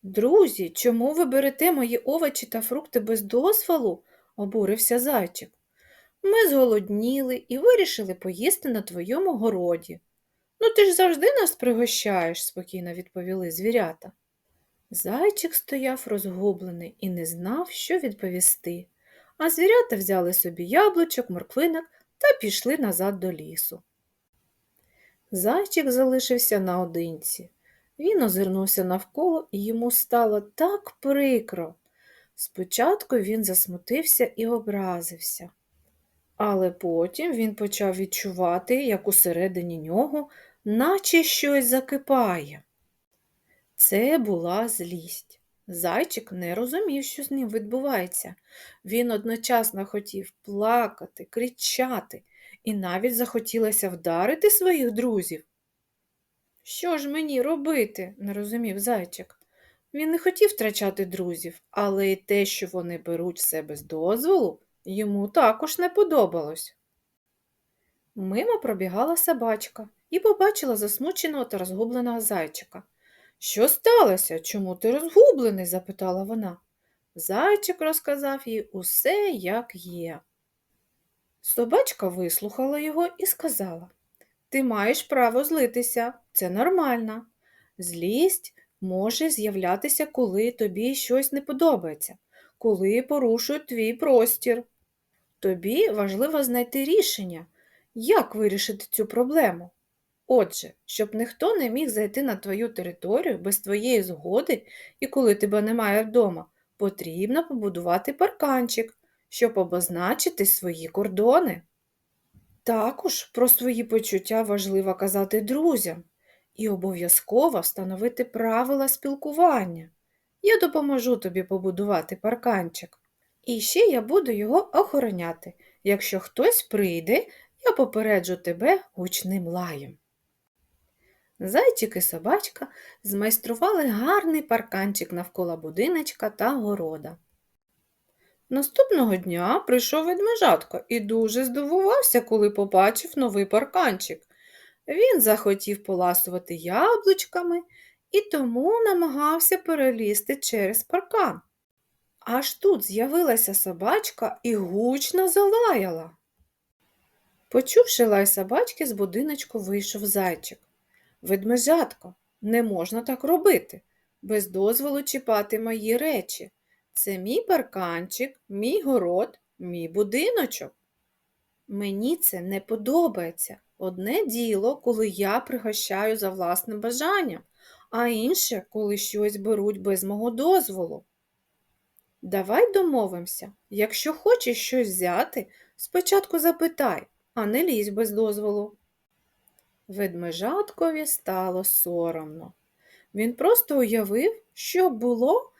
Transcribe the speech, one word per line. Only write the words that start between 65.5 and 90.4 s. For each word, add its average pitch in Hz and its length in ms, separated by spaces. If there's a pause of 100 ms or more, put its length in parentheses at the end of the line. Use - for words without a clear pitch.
не 349 100
подобалось. 190 880 (1400)
Мимо 226 440
пробігала 214 580
собачка 226 720 (200)
і 339 100
побачила 403 560
засмученого 262 720
та 208 120
розгубленого 226 640
зайчика. 185 640 (560)
«Що 220 280
сталося? 285 720
Чому 185 360
ти 220 160
розгублений?» — 294 760
запитала 185 580
вона. 202 340 (580)
Зайчик 359 640
розказав 285 640
їй 220 160
усе, 370 680
як 220 460
є. 170 440 (1200)
Собачка 240 640
вислухала 202 720
його 311 280 (100)
і 381 80
сказала: 185 640 (600)
«Ти 269 140
маєш 226 400
право 247 400
злитися, 240 680 (180)
це 180 180
нормально. 233 760 (520)
Злість 185 760 (280)
може 196 480
з'являтися, 202 760
коли 226 460